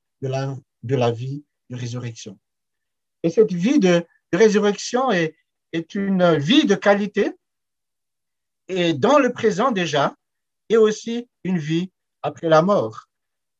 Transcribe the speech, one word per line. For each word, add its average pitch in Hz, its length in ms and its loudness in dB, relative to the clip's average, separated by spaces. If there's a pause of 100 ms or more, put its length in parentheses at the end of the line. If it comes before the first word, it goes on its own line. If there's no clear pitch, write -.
(220)
de 135 80 -6
la, 135 280 -6 (240)
de 127 140 -4
la 120 160 2
vie 131 320 -10 (260)
de 127 60 -12
résurrection. 117 640 -12 (840)
Et 170 80 -2
cette 190 240 2
vie 220 260 2
de, 175 240 4 (280)
de 170 60 0
résurrection 208 760 0
est, 165 240 -2 (380)
est 165 200 -8
une 185 440 2
vie 220 280 2
de 196 100 2
qualité, 208 580 0 (1300)
et 175 260 -2
dans 226 260 4
le 247 140 2
présent 220 380 0
déjà, 160 440 -2 (540)
et 220 80 2
aussi 226 500 0 (160)
une 185 140 -2
vie 165 340 -4 (300)
après 151 260 -8
la 156 140 6
mort. 165 460 -2 (520)